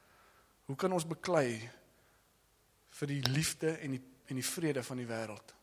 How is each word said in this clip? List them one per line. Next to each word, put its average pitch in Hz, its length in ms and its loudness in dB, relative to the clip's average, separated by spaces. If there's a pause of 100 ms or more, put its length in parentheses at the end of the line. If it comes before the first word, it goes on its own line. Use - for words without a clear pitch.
(640)
hoe 135 100 -6
kan 185 180 0
ons 170 120 2
beklei 135 640 2 (1200)
vir - 180 -6
die 143 140 0
liefde 156 560 2
en 143 140 -4
die, 131 100 -2 (260)
en 139 80 -4
die 127 100 -2
vrede 147 380 0
van 127 140 -6
die 123 80 -4
wêreld?" 113 580 -6